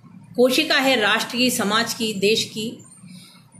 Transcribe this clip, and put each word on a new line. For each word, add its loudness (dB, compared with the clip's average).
कोशिका 2
है 2
राष्ट्र 0
की, 2
समाज 0
की, -4
देश 0
की, -8